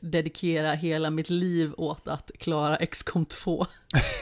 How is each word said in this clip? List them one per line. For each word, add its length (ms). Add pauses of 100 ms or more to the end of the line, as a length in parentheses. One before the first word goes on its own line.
dedikera 720
hela 380
mitt 200
liv 460
åt 320
att 300
klara 380
X 260
com 240
två. 440
<laughs> 60 (460)